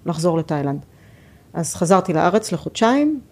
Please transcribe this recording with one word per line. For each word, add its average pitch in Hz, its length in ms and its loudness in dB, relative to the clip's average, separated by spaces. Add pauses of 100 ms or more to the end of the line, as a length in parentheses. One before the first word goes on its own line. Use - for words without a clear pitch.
לחזור 165 320 0
לתאילנד. 143 480 -4 (680)
אז 165 220 -6
חזרתי 185 380 2
לארץ 175 380 2
לחודשיים, 269 680 0 (120)